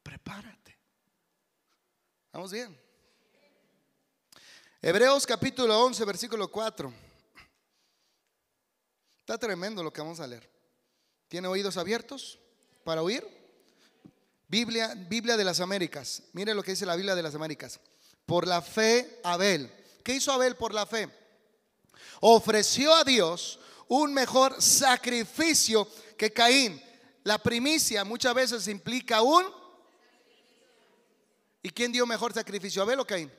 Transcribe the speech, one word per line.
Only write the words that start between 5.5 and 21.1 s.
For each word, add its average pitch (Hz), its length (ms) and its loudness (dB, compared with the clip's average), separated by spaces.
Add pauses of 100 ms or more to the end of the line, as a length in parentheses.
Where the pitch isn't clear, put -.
once, 233 240 2
versículo 202 460 -6
cuatro. 202 420 -8 (2250)
Está 220 180 -8
tremendo 196 460 -6
lo 151 100 -8
que 160 80 -12
vamos 160 180 -12
a 151 60 -10
leer. 120 240 -18 (760)
¿Tiene 180 200 -8
oídos 190 300 -2
abiertos 233 600 -8 (440)
para 160 200 -4
oír? 240 200 -4 (1200)
Biblia, 226 480 -2
Biblia 214 420 -2
de 208 60 2
las 175 160 0
Américas. 175 640 -6 (100)
Mire 208 220 -4
lo 190 80 -4
que 190 80 -8
dice 190 160 -6
la 170 80 0
Biblia 190 180 -2
de 180 80 -2
las 151 140 -8
Américas. 151 440 -10 (460)
"Por 170 220 0
la 175 160 0
fe, 233 600 0
Abel". 175 480 0 (320)
¿Qué 254 120 -4
hizo 277 160 -2
Abel 254 240 2
por 226 180 -6
la 208 140 -2
fe? 214 200 -4 (1120)